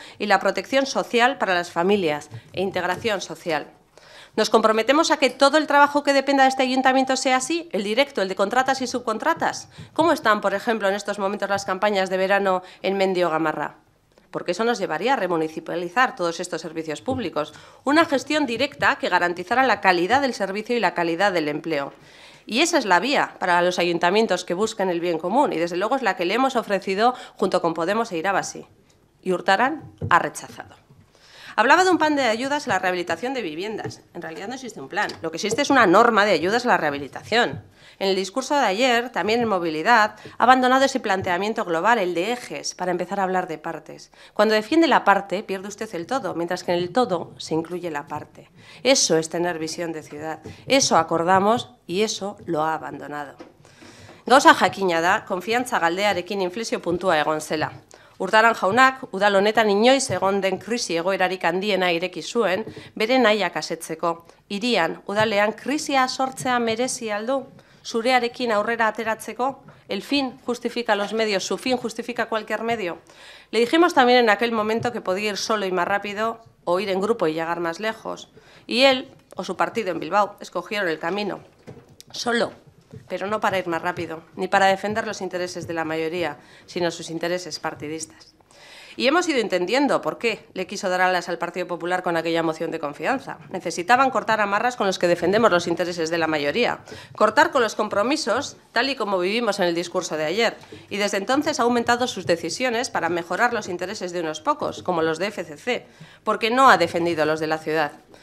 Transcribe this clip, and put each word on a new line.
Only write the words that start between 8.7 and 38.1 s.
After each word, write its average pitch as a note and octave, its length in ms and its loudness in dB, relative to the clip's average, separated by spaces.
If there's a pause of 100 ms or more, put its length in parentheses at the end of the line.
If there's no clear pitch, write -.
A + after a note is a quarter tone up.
y B3+ 60 -4
subcontratas? A#3 840 -4 (240)
¿Cómo D#4+ 180 4
están, A3 300 2
por F#3+ 120 0
ejemplo, G3+ 360 0
en G3 40 2
estos G#3 260 -6
momentos G3+ 300 -2
las G3 140 -2
campañas F#3+ 460 0
de F#3 80 0
verano F#3+ 440 2 (200)
en G3 160 -2
Mendio F#3 320 2
Gamarra? D#3 460 -2 (560)
Porque - 200 -6
eso A3 140 -2
nos A#3 120 0
llevaría F3+ 360 -2
a - 20 0
remunicipalizar F3 1000 -2
todos E3+ 240 -4
estos F3 180 -8
servicios D#3+ 420 -8
públicos. G#3 520 -4 (320)
Una D4+ 180 4
gestión D4+ 420 0
directa A#3 520 0
que B3 100 -4
garantizara F3+ 580 0
la G3+ 140 2
calidad F#3 400 4
del C4+ 140 0
servicio G#3 420 -4
y A#3 60 0
la F3 120 2
calidad F3 380 0
del E3 160 0
empleo. D3 460 -4 (520)
Y G#3+ 140 -2
esa E4 180 2
es C4+ 60 2
la F#3 160 4
vía A3 400 0
para F3 220 2
los F3+ 180 2
ayuntamientos F3+ 640 2
que - 100 -6
busquen F#3+ 360 -2
el E3+ 100 -2
bien E3+ 180 -2
común, G3 360 0
y D#3+ 60 -4
desde E3+ 180 -2
luego A3 180 0
es C4 60 -2
la C4+ 160 0
que F3 80 -2
le F3+ 80 0
hemos B3+ 240 0
ofrecido G#3 580 0 (220)
junto G3 240 0
con E3 120 0
Podemos G3 380 -2
e F3+ 60 -6
Irabasi. E3 480 -4 (560)
Y - 100 -4
Urtaran G#3 600 0 (160)
ha F3 100 6
rechazado. - 560 -8 (840)
Hablaba D4 280 6
de F#4 40 4
un F4 80 6
plan D#4 200 2
de C#4 60 2
ayudas C4 440 0
a A#3+ 40 0
la F#3 80 2
rehabilitación F3+ 540 -2
de B3+ 80 -6
viviendas. F#3+ 600 -8 (120)
En E3+ 80 -12
realidad E3+ 280 -12
no B3+ 60 -10
existe A#3+ 260 -14
un C3+ 80 -14
plan. F#3 200 -2 (120)
Lo D#3+ 100 -6
que E3+ 60 -6
existe G#3+ 240 -2
es C#4+ 80 0
una B3+ 180 6
norma G#3+ 380 6
de G#3 80 4
ayudas G3 320 0
a - 20 -4
la G#3 80 6
rehabilitación. D3+ 880 -2 (340)
En G3 120 -2
el F#3+ 80 0